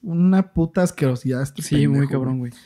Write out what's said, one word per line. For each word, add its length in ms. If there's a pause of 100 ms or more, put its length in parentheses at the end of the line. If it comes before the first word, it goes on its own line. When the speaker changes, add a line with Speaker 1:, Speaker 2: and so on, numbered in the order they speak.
Speaker 1:
una 500
puta 300
asquerosidad 580
este 220
Speaker 2:
Sí, 140
Speaker 1:
pendejo, 180
Speaker 2:
muy 120
cabrón, 300
Speaker 1:
güey. 140
Speaker 2:
güey. 140